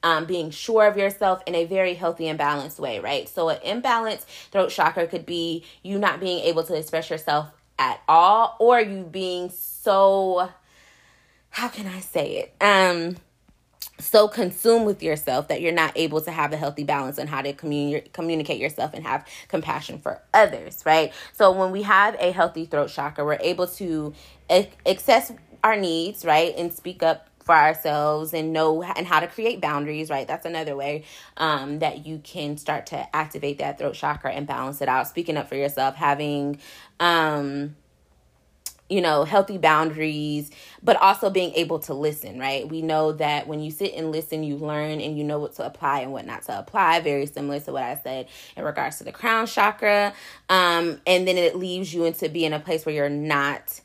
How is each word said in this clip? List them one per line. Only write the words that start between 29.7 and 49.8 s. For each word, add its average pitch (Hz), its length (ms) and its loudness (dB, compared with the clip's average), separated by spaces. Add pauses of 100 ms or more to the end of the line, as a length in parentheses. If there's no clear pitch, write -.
right? 135 180 -4
That's 147 180 -6
another 160 300 -6
way, 147 280 -6 (340)
um, 147 420 -2
that 151 260 -4
you 156 120 -10
can 147 400 -8
start - 280 -6
to 143 300 -8
activate 147 420 -4
that 143 200 -6
throat 143 160 -4
chakra 147 380 -4
and 143 140 -6
balance 135 360 -6
it 135 60 -2
out. 127 200 2
Speaking 170 280 -4
up 139 120 -6
for 135 80 -6
yourself, 139 400 0
having, 143 640 -2 (400)
um, 147 760 0 (1160)
you 196 100 2
know, 156 240 4
healthy 196 320 2
boundaries, 151 920 0 (320)
but 233 140 6
also 196 340 4
being 185 240 0
able 160 240 0
to 156 160 -8
listen, 147 440 -6
right? 135 300 -4
We 160 140 -6
know 156 300 2
that 147 340 -2
when 151 140 -6
you 156 100 -6
sit 180 240 -4
and 160 180 -6
listen, 156 300 -6
you 147 140 -4
learn 151 440 -4
and 151 160 -6
you 147 80 -4
know 147 140 -2
what 147 160 -6
to - 100 -8
apply 143 360 -2
and 131 120 -8
what 127 140 -10
not 117 160 -12
to 104 160 -8
apply, 170 420 2
very 143 260 -2
similar 143 340 -6
to 139 120 -12
what 135 120 -4
I 127 180 -6
said 131 260 -10 (280)
in 160 80 -8
regards 147 340 -6
to - 60 -16
the - 80 -12
crown 226 340 -2
chakra. 208 680 2 (360)